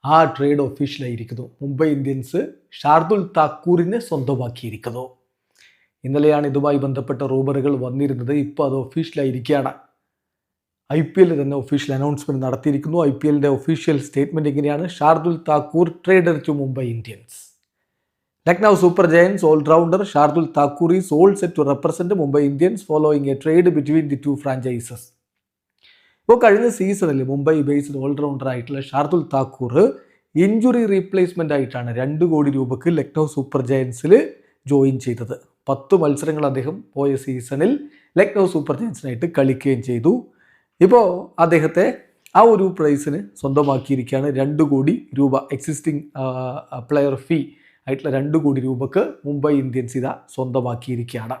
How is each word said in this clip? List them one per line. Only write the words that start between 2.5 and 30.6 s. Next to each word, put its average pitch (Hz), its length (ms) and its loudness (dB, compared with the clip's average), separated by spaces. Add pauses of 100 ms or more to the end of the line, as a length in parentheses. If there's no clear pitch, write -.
ഷാർദുൽ 165 640 0
താക്കൂറിനെ 175 640 0
സ്വന്തമാക്കിയിരിക്കുന്നു. 123 1080 -8 (960)
ഇന്നലെയാണ് 147 440 2
ഇതുമായി 143 300 0
ബന്ധപ്പെട്ട 135 440 -4
റൂമറുകൾ 135 580 -2
വന്നിരുന്നത്. 127 540 -4
ഇപ്പോൾ 143 340 -2
അത് 131 60 -2
ഒഫീഷ്യലായിരിക്കുകയാണ്. 135 1000 -4 (1200)
ഐ 160 80 2
പി 165 200 0
എൽ 165 200 4
തന്നെ 139 160 -4
ഒഫീഷ്യൽ 139 380 -4
അനൗൺസ്മെന്റ് 139 500 -4
നടത്തിയിരിക്കുന്നു. 147 600 -2
ഐ 139 60 2
പി 151 160 -4
എല്ലിന്റെ 147 200 2
ഒഫീഷ്യൽ 147 520 0
സ്റ്റേറ്റ്മെന്റ് 147 500 -4
ഇങ്ങനെയാണ്: 147 400 -4
"ഷാർദുൽ 160 500 0 (100)
താക്കൂർ 151 400 0
traded 175 480 2
to 147 160 -4
Mumbai 131 320 -4
Indians. 110 480 -12 (1160)
Lucknow 196 260 6 (100)
Super 175 220 6
Giants 175 420 4
all-rounder 160 540 4
Shardul 147 420 2
Thakur 147 460 0
is 185 160 0 (100)
all 196 160 6
set 180 260 -4
to 143 80 2
represent 180 460 -2
Mumbai 147 360 0
Indians 175 300 0 (120)
following 151 400 2
a 135 40 0
trade 165 320 4
between 151 380 2
the 139 220 -4
two 139 80 -2
franchises." 127 800 -8 (1160)
ഇപ്പോൾ 240 140 6
കഴിഞ്ഞ 226 260 6
സീസണിൽ 190 540 -2
മുംബൈ 143 380 0
ബേസ്ഡ് 143 360 -2
all-rounder 139 500 -4
ആയിട്ടുള്ള 127 340 -8
ഷാർദുൽ 147 420 -2 (100)
താക്കൂർ 135 600 0 (420)
ഇഞ്ചുറി 226 500 2